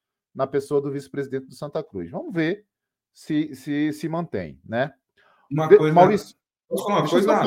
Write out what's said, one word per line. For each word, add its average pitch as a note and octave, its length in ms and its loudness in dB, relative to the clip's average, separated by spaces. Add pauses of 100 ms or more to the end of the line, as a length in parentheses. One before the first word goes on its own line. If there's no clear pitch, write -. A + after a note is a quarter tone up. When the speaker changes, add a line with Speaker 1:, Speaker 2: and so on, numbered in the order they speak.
(340)
Speaker 1:
na C3 140 -4
pessoa C#3 340 -2
do C#3 100 -6
vice-presidente C3+ 540 -8
do - 100 -20
Santa D3 280 -10
Cruz. F2 280 -12
Vamos C4 220 -12
ver E3+ 320 -4 (480)
se, D3+ 420 -6
se, D3 380 -4
se D3+ 160 -8
mantém, A2 560 -6
né? A#2+ 280 -4 (560)
Speaker 2:
Uma D#3 180 -2
Speaker 1:
De-, F#3+ 100 10
Speaker 2:
coisa, D#3 160 4
Speaker 1:
Maurício, F#3 420 4 (320)
Speaker 2:
posso G3 160 -6
falar G3+ 120 -2
uma E3 80 2
Speaker 1:
deixa D3+ 140 0
eu - 60 4
Speaker 2:
coisa, G#3+ 140 2
Speaker 1:
só F3+ 100 0